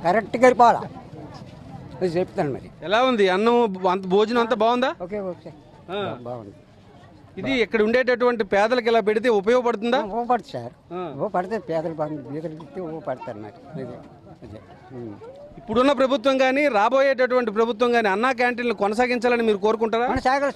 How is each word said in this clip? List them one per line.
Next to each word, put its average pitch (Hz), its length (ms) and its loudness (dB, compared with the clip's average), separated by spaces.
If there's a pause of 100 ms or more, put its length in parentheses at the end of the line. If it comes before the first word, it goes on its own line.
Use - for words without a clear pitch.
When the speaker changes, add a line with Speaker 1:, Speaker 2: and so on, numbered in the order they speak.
Speaker 1:
కరెక్ట్గా 208 380 0
వెళ్ళిపోవాలా. 226 400 6 (1200)
ఇది 170 140 0
చెప్తాను 180 340 -2
మరి. 90 160 -12 (140)
Speaker 2:
ఎలా 208 200 2
ఉంది 226 260 4
అన్నం, 202 580 2
అంత 190 180 0
భోజనం 214 360 2
అంతా 233 140 0
బాగుందా? 247 480 2
Speaker 1:
ఓకే, 190 160 -8
ఓకే. 180 300 -10 (420)
Speaker 2:
ఆ. - 20 -8
Speaker 1:
బా-, 170 300 -8
బాగుంది. 117 300 -12 (840)
Speaker 2:
ఇది 196 140 -6
ఇక్కడ 226 300 0
ఉండేటటువంటి 240 640 2
పేదలకు 220 440 2
ఇలా 226 120 4
పెడితే 214 300 2
ఉపయోగపడుతుందా? 233 680 2
Speaker 1:
ఆ, 294 40 2
ఉపయోగపడుతుంది 226 600 -2
సార్. - 300 -16
Speaker 2:
ఆ. 175 160 -8
Speaker 1:
ఉపయోగపడితే 180 480 -4
పేదలు 165 360 -4
బాగుంది, 151 280 -6
బీదలకు 156 420 -10
ఇస్తే - 180 -14
ఉపయోగపడతారు 147 560 -10
మరి. 107 440 -14
ఇది, 123 100 -12
అదే. - 680 -20 (360)
ఉమ్. 113 200 -14 (420)
Speaker 2:
ఇప్పుడున్న 247 340 2
ప్రభుత్వం 262 460 2
కానీ 269 300 2
రాబోయేటటువంటి 247 840 2
ప్రభుత్వం 226 400 0
కానీ 226 180 2
అన్నా 214 220 0
క్యాంటీన్లు 240 420 0
కొనసాగించాలని 233 680 0
మీరు 220 140 2
కోరుకుంటారా? 226 500 0
Speaker 1:
కొనసాగాలి 269 480 0